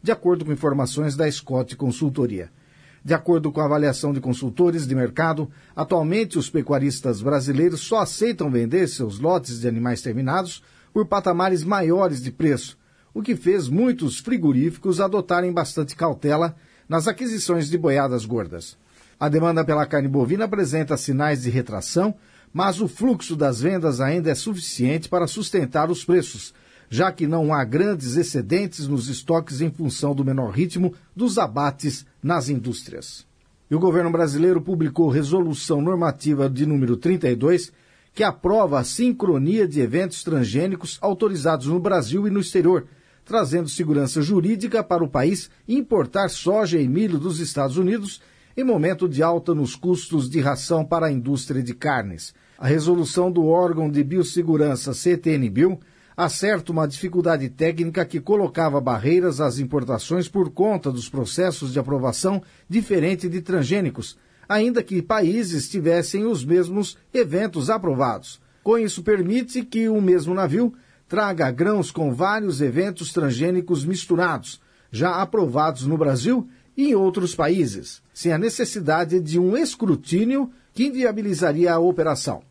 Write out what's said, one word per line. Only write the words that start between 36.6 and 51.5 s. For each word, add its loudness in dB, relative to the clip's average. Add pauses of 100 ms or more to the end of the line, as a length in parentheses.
número 2
trinta 2
e 4
dois, 0 (400)
que -2
aprova 2
a 0
sincronia 2
de -2
eventos 0
transgênicos -2
autorizados 0
no 0
Brasil 0
e 0
no 0
exterior, 2 (420)
trazendo 0
segurança 0
jurídica 0
para 0
o 0
país 0 (160)
importar 0
soja 0
e 2
milho 2
dos -4
Estados -2
Unidos -2 (340)
em -4
momento 2
de -2
alta 2
nos 0
custos -2
de 0
ração 0
para 0
a 2
indústria -2